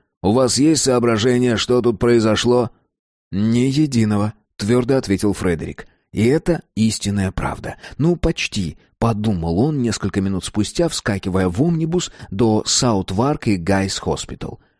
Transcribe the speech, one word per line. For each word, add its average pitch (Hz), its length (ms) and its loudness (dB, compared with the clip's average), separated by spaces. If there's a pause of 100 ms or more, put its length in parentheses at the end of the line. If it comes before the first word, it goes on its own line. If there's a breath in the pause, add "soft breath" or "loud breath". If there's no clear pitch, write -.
(220)
У 95 100 2
вас 123 240 2
есть 147 280 2
соображение, 123 720 2
что 123 240 2
тут 117 160 2
произошло?» 117 720 2 (600)
«Ни 113 380 2
единого», 113 640 2 (240)
твёрдо 120 420 2
ответил 98 340 0
Фредерик. 82 540 -4 (260)
«И 104 120 0
это 156 380 2 (120)
истинная 101 560 0
правда. - 460 -8 (220 loud breath)
Ну, 170 180 2
почти», 101 600 -4 (200 soft breath)
подумал 101 600 -2
он 147 240 0
несколько 107 380 -2
минут 95 240 -2
спустя, 160 440 -2
вскакивая 95 600 -2
в 90 140 -2
омнибус 165 480 -2 (200 loud breath)
до 107 340 2
Саут-Варк 117 840 0
и 101 80 2
Гайс 95 420 -2
Хоспитал. - 600 -8 (200)